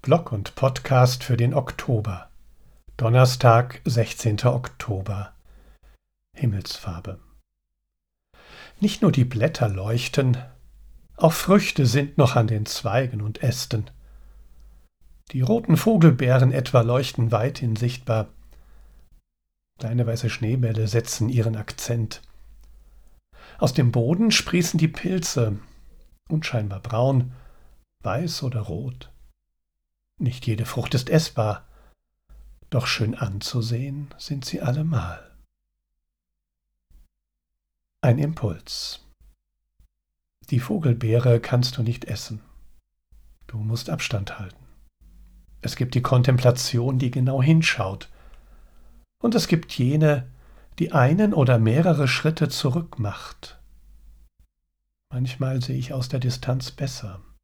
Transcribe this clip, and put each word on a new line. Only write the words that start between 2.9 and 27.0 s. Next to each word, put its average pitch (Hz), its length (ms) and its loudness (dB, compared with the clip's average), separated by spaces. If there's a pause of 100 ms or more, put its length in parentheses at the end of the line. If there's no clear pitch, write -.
Donnerstag, 120 880 4
sechzehnter 113 680 0
Oktober. 98 800 -6 (1000)
Himmelsfarbe. 95 840 -6 (1600)
Nicht 208 220 0
nur 190 100 6
die 127 140 4
Blätter 120 420 0
leuchten, 120 720 0 (800)
auch 160 160 4
Früchte 190 520 2
sind 143 320 0
noch 127 180 4
an 113 120 4
den 107 180 0
Zweigen 117 560 -4
und 107 220 -6
Ästen. 117 460 -4 (1400)
Die 131 100 -2
roten 127 360 4
Vogelbeeren 135 760 6
etwa 127 300 2
leuchten 120 500 0
weithin 117 440 -2
sichtbar. 110 540 -2 (1500)
Kleine 120 280 -2
weiße 117 220 -2
Schneebälle 110 580 0
setzen 110 420 -2
ihren 113 260 0
Akzent. 110 680 -6 (1400)
Aus - 160 0
dem 120 180 2
Boden 160 400 2
sprießen 175 460 0
die 160 100 2
Pilze, 160 720 -2 (680)
unscheinbar 107 500 -4
braun, 127 540 0 (680)